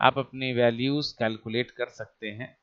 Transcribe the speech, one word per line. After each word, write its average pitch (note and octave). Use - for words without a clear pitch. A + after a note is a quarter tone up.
आप B2+
अपनी C3
values B2
calculate A2+
कर A#2+
सकते -
हैं। A2